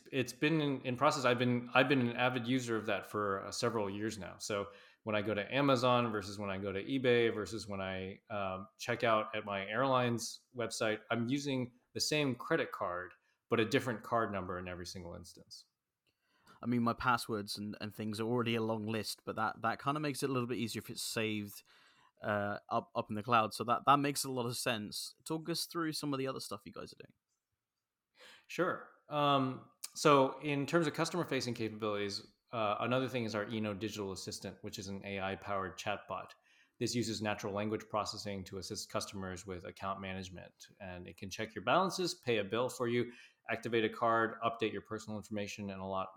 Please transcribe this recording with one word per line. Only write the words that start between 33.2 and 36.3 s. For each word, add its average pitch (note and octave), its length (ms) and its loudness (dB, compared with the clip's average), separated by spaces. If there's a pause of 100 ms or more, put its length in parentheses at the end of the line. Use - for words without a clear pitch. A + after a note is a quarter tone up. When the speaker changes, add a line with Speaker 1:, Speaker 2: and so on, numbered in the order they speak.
Speaker 1:
is A2 100 -2
our G#2 180 0
Eno G#2+ 220 0
Digital G2+ 380 -4
Assistant, F#2+ 480 -8
which G#2 180 -10
is F#2+ 80 -8
an G2 180 -8
A G2 160 -4
I-powered F#2+ 560 -2
chatbot. F#2+ 540 -6 (480)